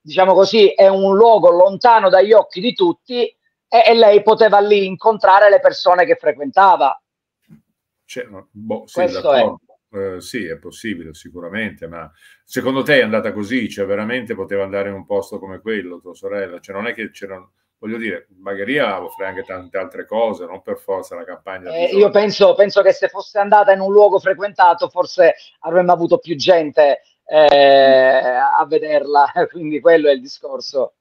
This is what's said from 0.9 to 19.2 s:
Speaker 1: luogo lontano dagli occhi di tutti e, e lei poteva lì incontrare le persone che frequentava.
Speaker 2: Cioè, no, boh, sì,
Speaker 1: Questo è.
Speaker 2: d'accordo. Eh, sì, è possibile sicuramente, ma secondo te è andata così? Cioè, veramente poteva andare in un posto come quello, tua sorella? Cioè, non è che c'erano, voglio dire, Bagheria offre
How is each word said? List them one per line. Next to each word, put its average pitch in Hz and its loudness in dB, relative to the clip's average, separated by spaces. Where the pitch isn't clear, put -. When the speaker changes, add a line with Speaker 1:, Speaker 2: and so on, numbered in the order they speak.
Speaker 1:
luogo 208 4
lontano 196 2
dagli 190 4
occhi 202 2
di 214 -4
tutti 226 -4
e, 233 4
e 233 4
lei 208 6
poteva 208 4
lì 202 2
incontrare 202 2
le 196 4
persone 180 0
che 165 0
frequentava. 147 0
Speaker 2:
Cioè, 123 -14
no, 98 -20
boh, 107 -12
sì, - -8
Speaker 1:
Questo 170 -2
è. 135 2
Speaker 2:
d'accordo. 110 -2
Eh, 98 -10
sì, 101 -12
è 82 -14
possibile 85 -14
sicuramente, 85 -14
ma 82 -18
secondo 131 -6
te 139 0
è 120 0
andata 107 -4
così? 104 -8
Cioè, 98 -8
veramente 107 -8
poteva 95 -8
andare 101 -8
in 98 -12
un 92 -18
posto 101 -8
come 95 -18
quello, 90 -10
tua 90 -20
sorella? 98 -12
Cioè, 98 -20
non 104 -10
è 117 -10
che 110 -12
c'erano, 92 -20
voglio 110 -12
dire, 104 -12
Bagheria 98 -8
offre 90 -12